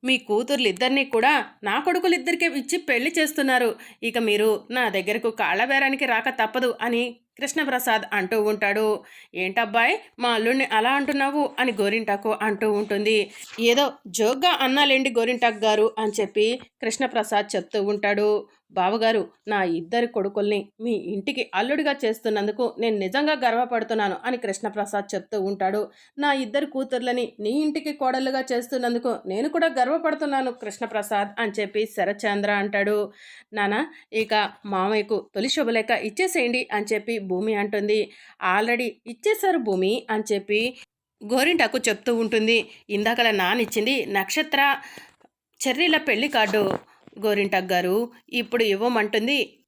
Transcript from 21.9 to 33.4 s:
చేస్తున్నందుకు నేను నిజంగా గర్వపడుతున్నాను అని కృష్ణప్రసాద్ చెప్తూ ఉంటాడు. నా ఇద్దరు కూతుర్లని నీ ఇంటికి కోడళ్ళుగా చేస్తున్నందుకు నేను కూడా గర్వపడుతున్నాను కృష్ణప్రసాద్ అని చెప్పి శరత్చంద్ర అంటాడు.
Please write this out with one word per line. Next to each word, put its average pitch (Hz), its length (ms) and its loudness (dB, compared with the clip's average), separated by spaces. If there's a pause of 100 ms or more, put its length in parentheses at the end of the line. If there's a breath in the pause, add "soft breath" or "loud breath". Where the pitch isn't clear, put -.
చేస్తున్నందుకు 220 720 -2 (140)
నేను 226 200 0
నిజంగా 269 360 0
గర్వపడుతున్నాను 233 880 0
అని 247 120 -2
కృష్ణప్రసాద్ 202 680 -4
చెప్తూ 202 340 -6
ఉంటాడు. 196 400 -2 (380 soft breath)
నా 285 140 0
ఇద్దరు 269 340 -2
కూతుర్లని 254 580 -2 (160)
నీ 214 200 -2
ఇంటికి 302 320 -2
కోడళ్ళుగా 262 480 -2
చేస్తున్నందుకు 247 720 -2 (140)
నేను 214 220 -2
కూడా 330 200 2
గర్వపడుతున్నాను 277 840 0
కృష్ణప్రసాద్ 208 840 -4
అని 220 140 -2
చెప్పి 208 340 -2
శరత్చంద్ర 202 640 -2
అంటాడు. 208 480 0 (540 loud breath)